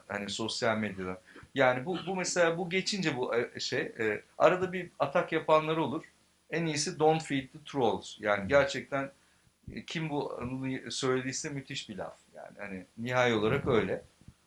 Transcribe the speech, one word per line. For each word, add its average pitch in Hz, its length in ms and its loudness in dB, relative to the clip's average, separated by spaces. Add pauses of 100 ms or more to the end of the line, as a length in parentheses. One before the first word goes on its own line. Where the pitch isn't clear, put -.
hani 101 220 -4
sosyal 110 460 -2
medyadan. 92 420 -6 (360)
Yani 127 300 4
bu, 170 220 -4
bu 190 100 -4
mesela 170 420 2
bu 180 120 -4
geçince 180 460 -2
bu, 123 200 -2
e, 120 240 -2
şey, 127 200 -2
e, 110 420 -2 (160)
arada 180 340 4
bir 185 260 -8
atak 170 340 0
yapanlar 156 440 4
olur. 156 280 -2 (460)
En 165 160 -2
iyisi 151 320 -2
don't 156 240 6
feed 135 260 -4
the - 180 -20
trolls. 110 520 0
Yani 101 300 2
gerçekten, 139 640 2 (600)
e, 113 120 -12
kim 160 260 -6
bu, - 320 -4
bunu 131 480 -6
söylediyse 131 580 -2
müthiş 139 400 -10
bir 101 100 -10
laf. 82 180 -10 (180)
Yani - 240 -18
hani 98 280 -10 (120)
nihai 123 360 4
olarak 110 340 2
öyle. 107 340 2 (440)